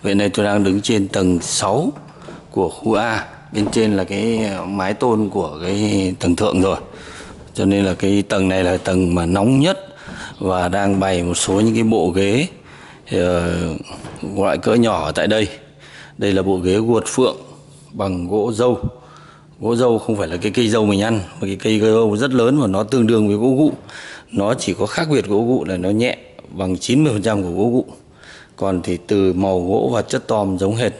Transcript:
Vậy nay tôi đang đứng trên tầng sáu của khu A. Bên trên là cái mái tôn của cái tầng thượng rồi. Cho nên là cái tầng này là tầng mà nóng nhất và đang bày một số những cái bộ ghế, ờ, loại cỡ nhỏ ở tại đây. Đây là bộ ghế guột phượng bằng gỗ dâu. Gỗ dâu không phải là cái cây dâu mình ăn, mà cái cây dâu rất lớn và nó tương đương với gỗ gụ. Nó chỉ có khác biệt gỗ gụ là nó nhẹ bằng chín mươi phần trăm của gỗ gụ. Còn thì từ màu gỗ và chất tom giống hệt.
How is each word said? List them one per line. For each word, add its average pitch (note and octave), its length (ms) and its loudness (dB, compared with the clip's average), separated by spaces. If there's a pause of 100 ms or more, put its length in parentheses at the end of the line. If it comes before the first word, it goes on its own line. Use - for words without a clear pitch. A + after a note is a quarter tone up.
Vậy G2+ 120 0
nay G2+ 200 2
tôi G#2 120 2
đang G#2 180 2
đứng G2 160 2
trên G#2 280 0
tầng F2+ 320 2
sáu B2 520 -2 (580)
của F#2 180 0
khu A2 260 -2
A. A2 340 -2 (240)
Bên G#2 180 -2
trên G#2+ 260 2
là F#2+ 80 0
cái G#2 460 -2 (160)
mái G2 280 -2
tôn A2 340 2
của D#2+ 340 -4
cái G2 580 0
tầng F2 160 2
thượng G2 260 2
rồi. F#2 160 2 (760)
Cho G2+ 100 -2
nên G2 200 4
là F#2 100 0
cái G2+ 280 2
tầng F#2+ 260 0
này F#2 160 2
là F2+ 120 2
tầng F#2 380 0
mà E2+ 120 0
nóng G#2 340 2
nhất F#3 180 2 (600)
và F2+ 300 0
đang G2 320 0
bày F#2+ 220 0
một F2 120 -2
số G2 260 0
những A2+ 140 2
cái A2+ 100 2
bộ G#2 260 2
ghế, G2 380 0 (640)
ờ, F2+ 420 0 (840)
loại G2 220 0
cỡ A2+ 160 0
nhỏ G#2+ 300 2
ở D#2 80 -4
tại D#2+ 140 0
đây. G#2+ 220 0 (680)
Đây G2+ 140 0
là F#2+ 100 2
bộ F#2+ 140 0
ghế F#2 220 2
guột A2+ 280 2
phượng B2 300 0 (560)
bằng F#2 360 -4
gỗ G#2+ 240 0
dâu. A#2+ 260 2 (840)
Gỗ A#2 140 0
dâu A#2 220 4
không G#2+ 180 -2
phải F#2 120 -2
là E2+ 80 -6
cái G2 180 -4
cây A#2+ 140 2
dâu A2 180 4
mình G2+ 160 2
ăn, A2 180 0 (200)
mà - 0 -
cái F#2+ 200 -4
cây A2 200 2
dâu A2 360 4
rất B2+ 140 0
lớn B2+ 300 4
và B2 60 2
nó G2 180 0
tương A#2 220 2
đương A2 220 4
với G2+ 80 2
gỗ B2+ 220 2
gụ. D3+ 140 4 (580)
Nó G#2 240 0
chỉ G2 200 -4
có G2+ 120 -2
khác D#3+ 240 -4
biệt A2+ 160 2
gỗ G#2 220 2
gụ B2 160 0
là F#2+ 120 -4
nó F2+ 140 -2
nhẹ A2 260 0 (340)
bằng F#2 280 -4
chín C3+ 260 2
mươi C#3+ 80 2
phần G2+ 100 -2
trăm G#2 200 0
của F2+ 80 -4
gỗ G2+ 200 0
gụ. B2 140 2 (720)
Còn F#2+ 260 -2
thì F2 140 -2
từ F#2+ 360 2
màu F#2 280 0
gỗ G#2+ 320 0
và A2 100 0
chất - 240 -4
tom G2 320 0
giống G2 180 0
hệt. A#2+ 240 0